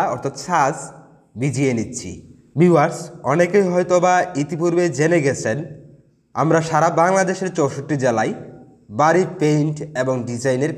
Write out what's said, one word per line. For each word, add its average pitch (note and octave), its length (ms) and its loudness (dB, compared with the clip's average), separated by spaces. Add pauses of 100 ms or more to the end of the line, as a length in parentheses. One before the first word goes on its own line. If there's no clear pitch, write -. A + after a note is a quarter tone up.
(140)
অর্থাৎ B2+ 200 -6 (100)
ছাঁচ D#3+ 320 0 (680)
ভিজিয়ে C3+ 360 0
নিচ্ছি। G2 340 -8 (480)
ভিউয়ার্স, D#3+ 380 4 (340)
অনেকেই F3 420 4
হয়তোবা F3+ 400 4 (280)
ইতিপূর্বে E3+ 440 0 (120)
জেনে D#3+ 280 2
গেছেন A#2+ 320 -2 (800)
আমরা D#3+ 240 2 (100)
সারা D#3+ 200 2 (120)
বাংলাদেশের F#3 560 2
চৌষট্টি C#3 480 -2
জেলায় A#2+ 280 0 (680)
বাড়ি E3 220 4 (160)
পেইন্ট D3+ 380 0 (240)
এবং C3 140 -2 (140)
ডিজাইনের B2+ 480 -2